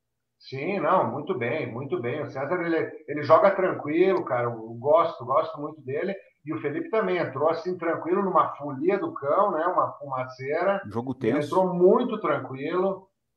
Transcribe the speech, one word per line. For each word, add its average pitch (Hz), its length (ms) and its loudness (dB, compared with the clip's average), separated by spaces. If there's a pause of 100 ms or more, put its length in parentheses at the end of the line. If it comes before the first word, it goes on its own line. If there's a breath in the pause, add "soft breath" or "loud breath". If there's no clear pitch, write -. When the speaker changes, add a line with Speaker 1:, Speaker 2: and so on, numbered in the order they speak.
(380)
Speaker 1:
Sim, 165 420 -6
não, 151 320 2
muito 147 260 -6
bem, 123 340 -4
muito 139 280 -6
bem. 147 220 -4
O 123 80 -8
César, 165 360 -4
ele, 160 260 -2 (140)
ele 147 160 -6
joga 160 300 8
tranquilo, 175 720 2
cara. 120 200 -2
Eu 117 300 -6
gosto, 147 500 2
gosto 147 360 0
muito 151 200 -10
dele. 156 340 -4 (300 soft breath)
E 151 80 -8
o 156 80 -6
Felipe 147 300 -4
também 190 280 0
entrou 135 300 0
assim, 170 300 -2
tranquilo, 165 440 0
numa - 340 2
folia 147 420 -2
do 165 140 -4
cão, 175 400 2
né? 160 140 0
Uma 160 260 0
fumaceira. 143 1000 -4
Speaker 2:
Jogo 123 320 -4
Speaker 1:
Ele 113 100 2
Speaker 2:
tenso. - 220 -2
Speaker 1:
entrou 185 180 4
muito 202 480 4
tranquilo, 156 880 -2 (280)